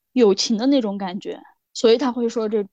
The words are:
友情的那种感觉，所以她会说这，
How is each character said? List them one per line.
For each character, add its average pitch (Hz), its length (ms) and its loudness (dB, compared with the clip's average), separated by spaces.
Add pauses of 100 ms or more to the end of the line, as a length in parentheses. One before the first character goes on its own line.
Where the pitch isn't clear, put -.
(140)
友 220 220 4
情 214 220 -2
的 240 100 -2
那 277 140 4
种 202 160 -6
感 190 220 -8
觉， - 200 -12 (340)
所 226 180 2
以 240 60 6
她 254 140 -2
会 233 160 -4
说 220 220 -4
这， 208 240 -2